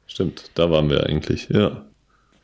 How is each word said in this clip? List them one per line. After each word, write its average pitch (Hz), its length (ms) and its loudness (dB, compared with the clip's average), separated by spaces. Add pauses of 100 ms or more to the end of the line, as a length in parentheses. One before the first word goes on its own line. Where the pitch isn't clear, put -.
Stimmt, - 480 -6
da 85 160 2
waren 78 200 4
wir 71 160 2
eigentlich, - 420 -2
ja. - 380 0 (580)